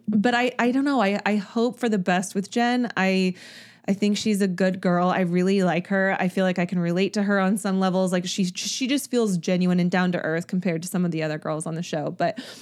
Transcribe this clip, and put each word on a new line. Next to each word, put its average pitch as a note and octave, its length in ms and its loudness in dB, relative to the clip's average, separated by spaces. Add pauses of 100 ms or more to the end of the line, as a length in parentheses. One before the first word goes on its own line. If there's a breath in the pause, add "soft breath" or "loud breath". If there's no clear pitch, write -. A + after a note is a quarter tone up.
but A3 280 2
I, B3 240 0
I A#3+ 120 2
don't C4+ 140 0
know. C#4 160 2
I, G3+ 240 2
I G#3 120 2
hope A#3 420 -2
for A#3+ 100 0
the G#3+ 80 2
best F3+ 380 0
with E3+ 160 -6
Jen. A#3+ 440 0
I, F#3+ 380 2 (560 loud breath)
I G3+ 40 4
think G#3 240 0
she's G#3 240 0
a G3+ 60 2
good F#3 320 0
girl. F3+ 300 2
I F3+ 120 2
really F#3 420 2
like F3 240 0
her. G3 300 2
I F3+ 120 0
feel F#3+ 160 0
like F#3 140 0
I F3 60 0
can F3+ 140 -2
relate F3 340 0
to G#3 100 0
her G3+ 160 2
on F#3+ 180 2
some F#3+ 220 -2
levels. F#3 340 2
Like, F3+ 120 0
she, F#3 200 -2
she G3+ 420 -4
just C4+ 240 -2
feels A3 260 2
genuine F3+ 440 2
and F3 100 2
down F3+ 220 2
to C3 60 -2
earth E3 280 -4
compared F3 360 -2
to F3+ 40 -10
some F3+ 160 -2
of F3 80 0
the D#3+ 120 -2
other D#3 160 -4
girls D#3 260 -6
on E3 100 -6
the E3 80 -6
show. D3+ 260 -4
But - 300 -2 (220 loud breath)